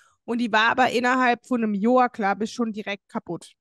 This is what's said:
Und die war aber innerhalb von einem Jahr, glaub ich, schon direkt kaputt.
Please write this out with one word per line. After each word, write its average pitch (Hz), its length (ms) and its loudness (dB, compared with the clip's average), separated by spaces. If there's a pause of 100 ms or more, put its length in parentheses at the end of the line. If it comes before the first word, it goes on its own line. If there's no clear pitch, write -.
(240)
Und 233 140 -6
die 233 140 -4
war 220 160 4
aber 254 220 2
innerhalb 247 540 0
von 240 200 -2
einem 214 100 -2
Jahr, 240 340 4
glaub 202 320 -2
ich, 220 120 -6
schon 226 200 -4
direkt 202 360 -10
kaputt. - 520 -12